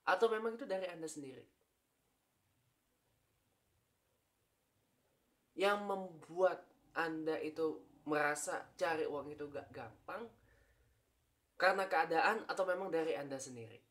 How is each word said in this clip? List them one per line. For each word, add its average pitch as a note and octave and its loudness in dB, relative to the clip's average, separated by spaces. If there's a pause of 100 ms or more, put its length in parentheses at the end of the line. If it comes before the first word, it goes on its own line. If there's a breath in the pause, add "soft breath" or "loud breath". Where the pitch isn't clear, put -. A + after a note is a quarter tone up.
atau F#3 4
memang A3+ 2
itu C#4 -8
dari F#3+ -2
Anda E3 -8
sendiri? C3 -10 (4000)
Yang G3+ 4
membuat F3+ 0 (320)
Anda D#3+ 0
itu D#3 -2 (240)
merasa D3 2
cari D#3+ 0
uang C#3+ -4
itu D3 -8
gak C#3+ -10
gampang D#3 -10 (1300 soft breath)
karena F#3+ 4
keadaan E3 2
atau F#3 0
memang F#3 -2
dari D#3+ 0
Anda C#3 -6
sendiri? A#2+ -12 (140)